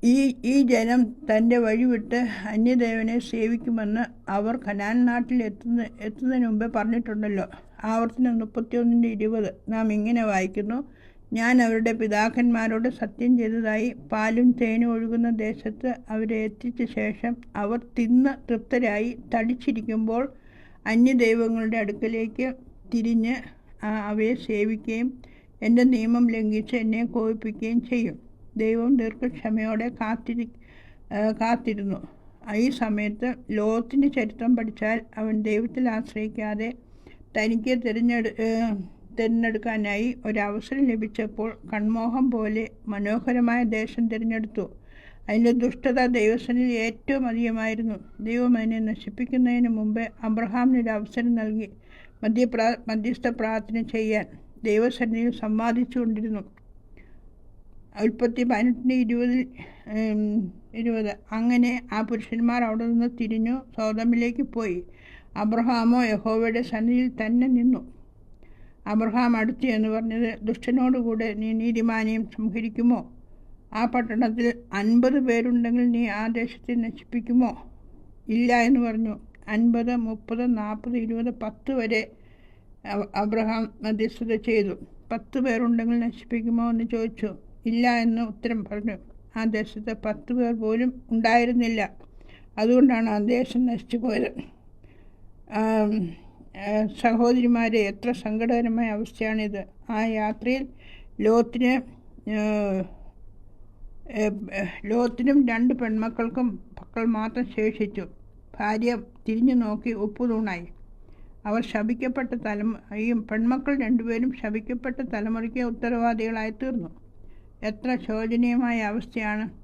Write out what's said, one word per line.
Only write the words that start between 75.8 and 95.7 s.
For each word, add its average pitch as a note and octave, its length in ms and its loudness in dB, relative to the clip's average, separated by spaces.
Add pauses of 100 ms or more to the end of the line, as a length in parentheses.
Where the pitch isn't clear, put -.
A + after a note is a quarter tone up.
നീ A#3 180 2
ആ G#3 180 -2
ദേശത്തെ A#3 480 -4
നശിപ്പിക്കുമോ?" A#3+ 960 -2 (580)
"ഇല്ല" A#3+ 280 4
എന്ന് A#3+ 240 6
പറഞ്ഞു. A3 400 -2 (280)
അൻപത്, A#3 480 2
മുപ്പത്, A3+ 640 -2
നാൽപത്, G#3+ 380 -6
ഇരുപത്, A3+ 340 -2
പത്ത് A3+ 420 -8
വരെ A3+ 380 -2 (840)
അബ-, G3+ 240 -4
അബ്രഹാം A3 560 -2 (100)
മധ്യസ്ഥത A3 520 -2
ചെയ്തു. G#3+ 400 0 (380)
"പത്ത് A#3 280 -4
പേരുണ്ടെങ്കിൽ A#3 580 2
നശിപ്പിക്കുമോ?" A#3 720 -2
എന്ന് A#3 140 0
ചോദിച്ചു. A3+ 500 -4 (320)
"ഇല്ല" A#3+ 240 2
എന്ന് A#3 320 2
ഉത്തരം A3+ 420 -4
പറഞ്ഞു. G#3 320 -6 (400)
ആ A3+ 80 -4
ദേശത്ത് G#3+ 600 -4
പത്ത് G#3+ 280 -6
പേർ A#3+ 200 0
പോലും A#3 580 -2
ഉണ്ടായിരുന്നില്ല. A3+ 800 2 (680)
അതുകൊണ്ടാണ് A#3 520 4
ആ G#3 80 0
ദേശം A#3+ 480 0
നശിച്ചു A#3 300 -4
പോയത്. - 680 -4 (880)
ആം, G#3+ 400 2 (640)